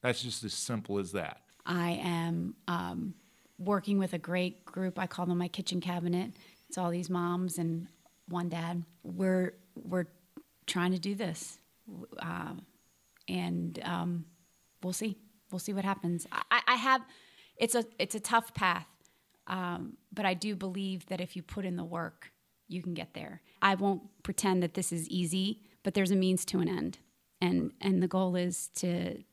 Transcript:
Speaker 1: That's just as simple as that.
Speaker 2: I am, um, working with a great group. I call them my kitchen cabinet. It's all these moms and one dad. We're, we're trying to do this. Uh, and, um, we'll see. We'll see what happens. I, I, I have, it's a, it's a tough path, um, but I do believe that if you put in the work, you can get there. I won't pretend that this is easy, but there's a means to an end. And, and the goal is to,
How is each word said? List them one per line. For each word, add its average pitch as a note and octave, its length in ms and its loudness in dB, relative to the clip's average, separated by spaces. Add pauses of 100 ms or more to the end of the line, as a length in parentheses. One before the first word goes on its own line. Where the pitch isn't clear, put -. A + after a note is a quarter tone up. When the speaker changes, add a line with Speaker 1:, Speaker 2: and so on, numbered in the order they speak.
Speaker 1:
That's B2 200 2
just B2 220 -6
as G#2 100 -4
simple G2+ 460 -2
as F#2 140 -4
that. E2 280 -4 (240)
Speaker 2:
I F3 260 0 (120)
am, E3+ 520 -2 (120)
um, F3 460 -4 (440)
working G3+ 420 2
with F#3+ 140 0
a F3+ 40 -2
great F3+ 480 -2
group. F#3 320 -4
I F#3 100 0
call - 180 -4
them F3 120 2
my F3 120 0
kitchen F#3 320 -4
cabinet. F3+ 500 0 (380)
It's - 80 -8
all F3+ 120 0
these E3+ 200 -2
moms F3 480 0
and E3 300 0 (420)
one F3 180 -2
dad. E3+ 360 -2 (200)
We're, F#3 500 2 (220)
we're F3 300 -2 (600)
trying F3+ 280 2
to F#3 60 0
do G3+ 160 -2
this. F#3 440 -6 (600)
Uh, E3+ 320 -6 (760)
and, F3 560 -2
um, F3 420 -2 (560)
we'll F#3 120 -4
see. G#3+ 240 -4 (340)
We'll F#3 80 -4
see G#3 140 -4
what G3 100 0
happens. F3 480 0
I, - 180 -2
I, A#3+ 200 4
I B3 60 8
have, C4 260 4 (560)
it's A3+ 180 2
a, A#3 80 4 (160)
it's F#3 160 0
a G#3+ 60 -2
tough A3+ 320 2
path, F3 340 2 (600)
um, F3+ 500 -4 (160)
but G3+ 120 -2
I F#3 100 4
do G#3 200 -2
believe F#3+ 520 -4
that F#3 120 -4
if F3+ 160 -6
you F3+ 80 -8
put G3 220 -6
in F3+ 100 -2
the F3 80 -4
work, E3+ 480 -6 (380)
you F3+ 120 -6
can F3 120 -4
get E3 200 -8
there. - 280 -10 (200)
I G3 140 8
won't G3 280 2 (200)
pretend F#3 400 4
that E3+ 120 0
this F3+ 180 -2
is D#3+ 160 -4
easy, F#3 500 0 (240)
but F#3+ 100 0
there's F#3+ 180 4
a G3+ 40 6
means F#3 300 4
to F#3 140 0
an E3+ 100 4
end. - 300 -2 (420)
And, F3 400 4
and F#3+ 200 4
the F#3 60 4
goal F#3 300 2
is F3+ 380 0
to, F3 420 0 (160)